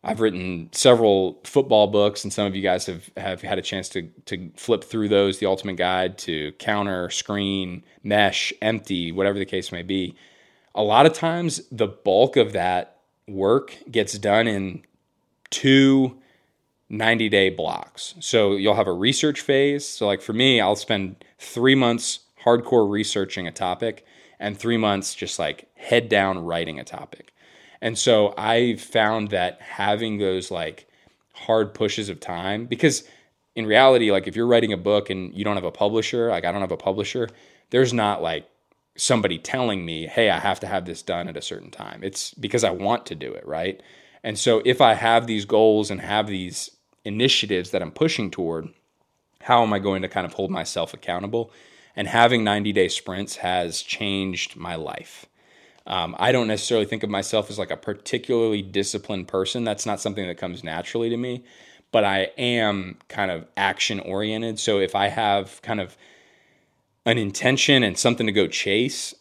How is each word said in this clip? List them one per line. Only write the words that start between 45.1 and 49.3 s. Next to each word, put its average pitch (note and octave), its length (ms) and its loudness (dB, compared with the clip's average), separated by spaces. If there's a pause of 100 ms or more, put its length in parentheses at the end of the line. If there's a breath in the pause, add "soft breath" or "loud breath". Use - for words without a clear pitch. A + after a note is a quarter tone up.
these G#2+ 160 -2
goals G#2+ 480 4
and F#2 80 -8
have G#2 280 -2
these F#2 440 -8 (320)
initiatives G#2+ 680 -2
that F#2 100 -2
I'm D#2+ 100 -8
pushing B2 400 -2
toward, E2 380 -6 (720)